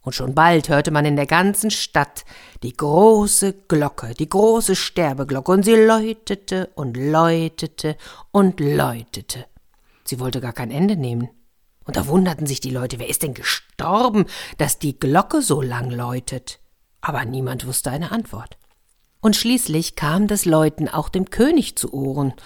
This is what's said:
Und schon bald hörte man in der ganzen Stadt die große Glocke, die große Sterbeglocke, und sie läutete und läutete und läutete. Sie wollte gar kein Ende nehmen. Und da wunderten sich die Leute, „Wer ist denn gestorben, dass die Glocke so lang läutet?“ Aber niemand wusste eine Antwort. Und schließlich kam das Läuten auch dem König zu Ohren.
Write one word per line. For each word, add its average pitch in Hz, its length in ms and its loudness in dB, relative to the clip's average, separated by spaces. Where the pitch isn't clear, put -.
Und 127 140 -8
schon 131 200 -6
bald 160 340 4
hörte 143 220 2
man 151 140 2
in 143 120 2
der 143 100 0
ganzen 196 440 2
Stadt - 540 -4
die - 100 -8
große 196 800 4
Glocke, 135 460 -2
die 156 140 -4
große 220 460 4
Sterbeglocke, 139 800 -2
und 196 120 6
sie 226 120 8
läutete 220 1000 2
und 127 220 -6
läutete 160 1000 0
und 190 280 4
läutete. 127 840 -4
Sie 123 140 -8
wollte 127 220 -6
gar 120 120 -8
kein 120 180 -8
Ende 190 260 0
nehmen. 120 320 -4
Und - 120 -8
da - 100 -2
wunderten 165 400 0
sich 139 140 -4
die 135 100 -8
Leute, 127 280 -6
„Wer 117 100 -12
ist - 140 -4
denn 139 120 -6
gestorben, 208 920 0
dass 143 200 -2
die 143 200 -4
Glocke 180 440 2
so 151 180 0
lang 123 300 -4
läutet?“ 123 720 -8
Aber 120 240 -6
niemand 127 420 -6
wusste 127 240 -4
eine 151 220 -6
Antwort. 202 440 -10
Und 220 160 4
schließlich 233 600 -2
kam 175 320 0
das 208 160 -2
Läuten 156 440 2
auch - 200 -6
dem 185 220 -4
König 285 460 2
zu - 160 -6
Ohren. 135 420 -4